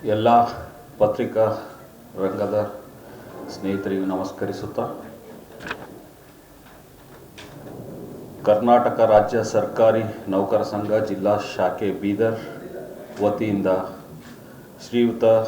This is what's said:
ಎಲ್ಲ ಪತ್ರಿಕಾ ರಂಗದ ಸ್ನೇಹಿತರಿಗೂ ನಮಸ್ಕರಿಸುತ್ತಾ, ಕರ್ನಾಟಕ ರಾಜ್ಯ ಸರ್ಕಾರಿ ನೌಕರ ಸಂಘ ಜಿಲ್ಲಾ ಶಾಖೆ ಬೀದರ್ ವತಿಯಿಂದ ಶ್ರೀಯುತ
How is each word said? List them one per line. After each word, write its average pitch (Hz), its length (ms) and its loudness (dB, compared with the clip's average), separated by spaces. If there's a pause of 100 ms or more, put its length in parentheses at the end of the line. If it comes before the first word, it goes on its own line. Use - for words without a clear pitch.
ಎಲ್ಲ 110 240 4 (680)
ಪತ್ರಿಕಾ 110 480 2 (760)
ರಂಗದ 101 340 0 (960)
ಸ್ನೇಹಿತರಿಗೂ 95 520 -2
ನಮಸ್ಕರಿಸುತ್ತಾ, 95 800 -4 (3500)
ಕರ್ನಾಟಕ 117 540 4
ರಾಜ್ಯ 107 440 6
ಸರ್ಕಾರಿ 110 600 2 (280)
ನೌಕರ 98 320 2
ಸಂಘ 104 300 -2
ಜಿಲ್ಲಾ 101 460 0 (160)
ಶಾಖೆ 95 360 0
ಬೀದರ್ 101 480 0 (840)
ವತಿಯಿಂದ 101 440 0 (1200)
ಶ್ರೀಯುತ 120 380 2 (220)